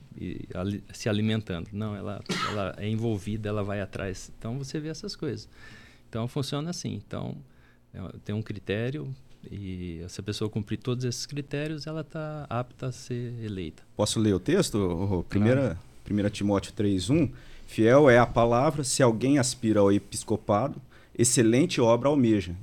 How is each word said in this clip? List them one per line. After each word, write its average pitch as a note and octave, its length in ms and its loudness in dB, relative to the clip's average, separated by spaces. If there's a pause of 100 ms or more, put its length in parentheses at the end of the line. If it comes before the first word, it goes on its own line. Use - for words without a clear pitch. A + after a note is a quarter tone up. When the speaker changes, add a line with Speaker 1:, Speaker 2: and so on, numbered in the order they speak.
(160)
Speaker 1:
e - 380 -10
ali, F#2+ 280 -4 (100)
se - 160 -6
alimentando. G#2 640 -2
Não, G#2 240 -6
ela, G2 260 -10 (280)
ela G2 280 -4
é G2+ 100 -6
envolvida, A2 600 -4
ela G#2+ 140 -2
vai G2+ 180 -4
atrás. F#2+ 580 -8
Então, A#2 200 -6
você C#3 200 -8
vê D3+ 100 -8
essas D#3+ 280 -10
coisas. A2 320 -6 (600)
Então, A#2 200 -4
funciona D3 420 -4
assim. A2+ 240 -6
Então, A2 420 -8 (560)
é, F#2 60 -16 (260)
tem G#2 100 -6
um G#2+ 80 -2
critério B2 720 -6 (380)
e F2+ 580 -10
se - 120 -12
a - 20 -6
pessoa G#2 280 -4
cumprir G#2 280 -4
todos B2 260 -4
esses - 220 -6
critérios, C#3+ 600 -8
ela D#3 180 -8
tá D3+ 440 -10
apta B2 380 -6
a B2+ 60 -4
ser A#2+ 500 -8
eleita. F#2 400 -6 (140)
Speaker 2:
Posso G#2+ 240 2
ler G#2+ 140 6
o F2+ 60 4
texto, D#3 460 2
Rô? F2 200 0
Speaker 1:
Claro. F2+ 180 0
Speaker 2:
Primeira, A2 540 2 (260)
primeira G#2 260 0
Timóteo G2+ 420 0
três G2 380 0
um, D3+ 180 4 (380)
"Fiel B2+ 420 6
é A#2+ 100 10
a A#2 80 8
palavra, B2+ 580 2
se - 180 0
alguém B2 360 4
aspira G#2+ 420 2
ao G2+ 120 8
episcopado, G#2+ 880 0 (380)
excelente B2 600 4
obra A#2+ 280 6
almeja." A2 540 4